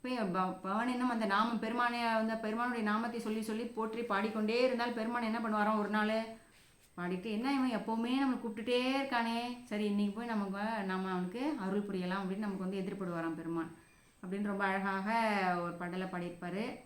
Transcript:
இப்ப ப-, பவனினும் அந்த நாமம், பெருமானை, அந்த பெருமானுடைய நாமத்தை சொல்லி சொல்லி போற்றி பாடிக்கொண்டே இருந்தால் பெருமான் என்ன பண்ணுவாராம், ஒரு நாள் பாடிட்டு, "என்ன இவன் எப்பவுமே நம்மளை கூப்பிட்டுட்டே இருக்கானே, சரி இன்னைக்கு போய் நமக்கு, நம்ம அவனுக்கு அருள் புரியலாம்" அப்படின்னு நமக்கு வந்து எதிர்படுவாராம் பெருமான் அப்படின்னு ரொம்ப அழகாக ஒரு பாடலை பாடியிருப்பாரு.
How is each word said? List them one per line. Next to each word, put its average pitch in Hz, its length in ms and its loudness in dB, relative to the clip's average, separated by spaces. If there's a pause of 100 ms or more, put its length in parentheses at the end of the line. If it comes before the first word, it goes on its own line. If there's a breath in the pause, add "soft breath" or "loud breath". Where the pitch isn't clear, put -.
இப்ப 254 200 0
ப-, 185 440 0
பவனினும் 247 420 0
அந்த 220 160 2
நாமம், 214 340 2
பெருமானை, 240 420 0
அந்த 226 360 2
பெருமானுடைய 226 480 0
நாமத்தை 226 340 0
சொல்லி 220 220 -2
சொல்லி 220 220 -2
போற்றி 220 380 -4
பாடிக்கொண்டே 214 640 2
இருந்தால் 240 300 2
பெருமான் 233 300 -2
என்ன 226 160 0
பண்ணுவாராம், 214 400 4
ஒரு 202 100 0
நாள் 214 340 2 (760 loud breath)
பாடிட்டு, 180 260 -2
"என்ன 226 300 0
இவன் 254 260 2
எப்பவுமே 226 300 0
நம்மளை 262 300 4
கூப்பிட்டுட்டே 240 400 0 (200)
இருக்கானே, 240 640 0
சரி 208 220 -2
இன்னைக்கு 202 280 2
போய் 220 120 -6
நமக்கு, 208 600 -2
நம்ம 190 260 0
அவனுக்கு 220 480 0
அருள் 202 260 0
புரியலாம்" 190 360 -2
அப்படின்னு 190 160 -2
நமக்கு 190 320 -4
வந்து 196 100 -2
எதிர்படுவாராம் 175 560 -4
பெருமான் 160 400 -4 (460 loud breath)
அப்படின்னு 196 220 -4
ரொம்ப 202 220 0
அழகாக 196 440 0 (540)
ஒரு 175 100 -2
பாடலை 175 340 -4
பாடியிருப்பாரு. 180 680 -4 (100)